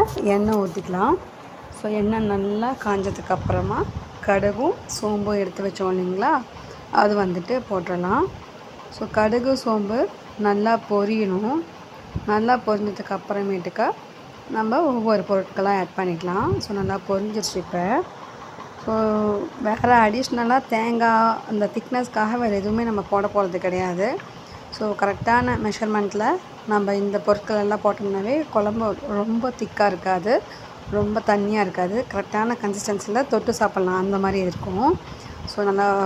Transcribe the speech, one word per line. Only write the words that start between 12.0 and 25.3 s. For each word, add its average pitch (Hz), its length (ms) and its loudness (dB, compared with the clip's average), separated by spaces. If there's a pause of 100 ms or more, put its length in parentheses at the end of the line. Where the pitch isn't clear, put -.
நல்லா 233 240 4 (100)
பொரிஞ்சதுக்கு 202 500 -2
அப்புறமேட்டுக்கா 196 720 -2 (680)
நம்ம 226 340 2
ஒவ்வொரு 220 380 2
பொருட்களாக 196 500 2
ஆட் 175 180 -4
பண்ணிக்கலாம். 185 540 0 (140)
So, 208 160 -6
நல்லா 190 180 -2 (100)
பொரிஞ்சிருச்சு 208 540 -2
இப்போ. 196 400 0 (840)
So, 220 80 -2 (720)
வேறு 226 280 4 (100)
அடிஷ்னலாக 240 720 2
தேங்காய் 226 640 4 (120)
அந்த 208 240 0
திக்னஸ்க்காக 233 680 -2
வேறு 214 180 2
எதுவுமே 214 300 0
நம்ம 208 200 0
போட 202 180 2
போகிறது 196 320 0
கிடையாது. 185 480 0 (720)
So, 226 60 -4 (180)
கரெக்டான 233 540 4 (100)